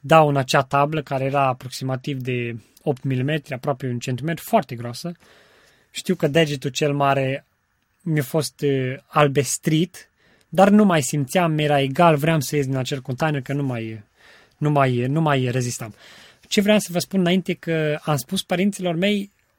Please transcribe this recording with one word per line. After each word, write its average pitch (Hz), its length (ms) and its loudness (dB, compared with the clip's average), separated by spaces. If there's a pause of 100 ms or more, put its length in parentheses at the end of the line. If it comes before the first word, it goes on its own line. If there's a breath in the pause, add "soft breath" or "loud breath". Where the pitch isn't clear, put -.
dau 151 280 6
în 143 80 0
acea 139 260 0
tablă 147 400 0
care 135 220 -4
era 135 220 0
aproximativ 131 720 -6
de 120 360 -6 (260 soft breath)
opt 139 200 -4
milimetri, 139 520 -4
aproape 135 320 -6
un 123 120 -4
centimetru, 139 480 -6
foarte 202 280 -2
groasă. 120 380 -10 (800 soft breath)
Știu - 240 -4
că 165 120 -2
degetul 147 440 2
cel 143 220 -2
mare 139 520 0 (560)
mi-a 151 220 -2
fost, 151 400 -4
e, 135 440 -2
albestrit, 151 1000 0 (400 soft breath)
dar 185 200 6
nu 214 160 6
mai 170 180 4
simțeam, 156 500 0
mi-era 147 280 2
egal, 151 360 4
vreau 151 240 2
să 151 160 -4
ies 139 100 0
din 135 100 -2
acel 131 240 -4
container, 139 400 -4
că 127 120 -8
nu 143 100 -2
mai, 113 400 -6 (540 soft breath)
nu 151 140 0
mai, 131 360 2
nu 147 140 0
mai 139 300 2
rezistam. 120 440 -4 (540 loud breath)
Ce - 120 0
vreau 208 180 4
să 196 120 -4
vă 175 80 -2
spun 190 220 -2
înainte, 180 320 0
că 156 500 -2
am 151 140 0
spus 190 260 -4
părinților 185 520 -2
mei, 196 360 0 (280)